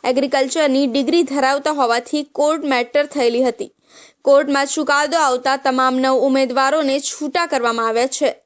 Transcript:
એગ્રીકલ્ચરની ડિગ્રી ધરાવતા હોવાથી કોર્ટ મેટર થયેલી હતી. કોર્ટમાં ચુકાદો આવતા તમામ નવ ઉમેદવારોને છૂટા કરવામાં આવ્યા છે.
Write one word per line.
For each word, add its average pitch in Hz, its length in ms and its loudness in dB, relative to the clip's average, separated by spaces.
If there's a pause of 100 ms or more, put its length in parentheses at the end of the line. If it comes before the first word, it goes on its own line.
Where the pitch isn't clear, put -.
એગ્રીકલ્ચરની 269 840 0
ડિગ્રી 285 360 0
ધરાવતા 277 480 0
હોવાથી 262 520 -2
કોર્ટ 294 400 -2
મેટર 269 420 0
થયેલી 247 380 0
હતી. 240 280 -4 (500)
કોર્ટમાં 277 440 2
ચુકાદો 285 520 0
આવતા 269 400 0
તમામ 262 380 0
નવ 262 300 2
ઉમેદવારોને 269 720 0
છૂટા 302 460 -4
કરવામાં 233 420 -2
આવ્યા 233 200 0
છે. 269 220 -2 (160)